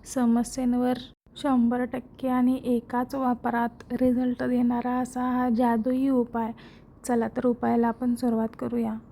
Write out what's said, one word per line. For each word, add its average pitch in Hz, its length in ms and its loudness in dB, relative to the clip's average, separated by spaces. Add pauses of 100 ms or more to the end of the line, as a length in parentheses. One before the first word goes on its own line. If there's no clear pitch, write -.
(140)
समस्यांवर 247 760 2 (440)
शंभर 247 480 2
टक्के 254 440 -8
आणि 254 360 2
एकाच 247 500 -2
वापरात 240 800 -2
रिझल्ट 254 500 0
देणारा 247 500 0
असा 254 300 -4
हा 254 280 0
जादुई 247 580 2
उपाय. 233 440 0 (520)
चला 233 240 0
तर 247 180 -4
उपायाला 233 420 2
आपण 240 260 -2
सुरुवात 226 340 0 (100)
करूया. 233 360 -4 (180)